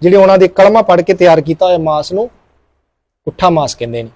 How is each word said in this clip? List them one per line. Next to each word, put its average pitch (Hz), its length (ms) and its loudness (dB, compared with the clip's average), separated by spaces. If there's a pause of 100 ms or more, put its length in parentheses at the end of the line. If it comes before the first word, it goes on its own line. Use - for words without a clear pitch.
ਜਿਹੜੇ 180 160 2
ਉਹਨਾਂ 190 220 4
ਦੇ 180 100 4
ਕਲਮਾ 202 340 2
ਪੜ੍ਹ 175 200 0
ਕੇ 185 120 -2
ਤਿਆਰ 170 260 2
ਕੀਤਾ 156 260 -4
ਹੋਇਆ 180 120 0
ਮਾਸ 156 340 -6
ਨੂੰ 220 180 -6 (960)
ਕੁੱਠਾ 180 260 -4
ਮਾਸ 151 240 -4
ਕਹਿੰਦੇ 117 280 -10
ਨੇ, 113 140 -14